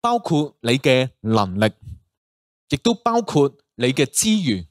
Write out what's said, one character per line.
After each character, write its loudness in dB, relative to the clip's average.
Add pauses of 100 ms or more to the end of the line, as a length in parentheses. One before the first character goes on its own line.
包 0
括 -2
你 2
嘅 2 (100)
能 0
力， 2 (960)
亦 -2
都 -2
包 -2
括 0 (220)
你 -2
嘅 0
資 0
源 -4